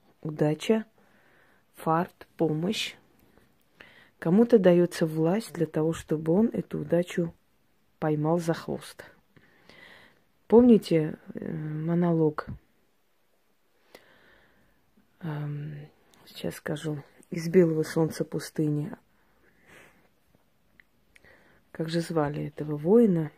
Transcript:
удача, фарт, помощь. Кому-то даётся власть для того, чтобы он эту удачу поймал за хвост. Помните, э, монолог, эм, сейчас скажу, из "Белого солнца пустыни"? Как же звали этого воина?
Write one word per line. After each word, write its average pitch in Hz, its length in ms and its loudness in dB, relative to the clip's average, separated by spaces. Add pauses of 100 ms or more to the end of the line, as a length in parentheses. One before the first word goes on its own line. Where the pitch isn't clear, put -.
(220)
удача, 156 640 -2 (880)
фарт, - 520 -4 (100)
помощь. 160 560 -4 (1200)
Кому-то 226 420 4
даётся 175 460 4
власть 160 460 -2
для 170 140 -4
того, 156 280 -2
чтобы 160 380 -4
он 214 220 2
эту 175 260 -6
удачу 170 540 -2 (680)
поймал 156 400 0
за 165 140 -2
хвост. - 500 -10 (1400)
Помните, 208 720 6 (160)
э, - 180 -10
монолог, 160 960 -2 (2750)
эм, 147 640 -10 (380)
сейчас - 300 -10
скажу, 151 460 -8 (280)
из 165 180 -8
"Белого 165 360 4
солнца 160 420 -2
пустыни"? 151 680 -4 (2750)
Как 165 160 -8
же 165 140 -2
звали 151 440 -4
этого 147 300 -8
воина? 170 640 4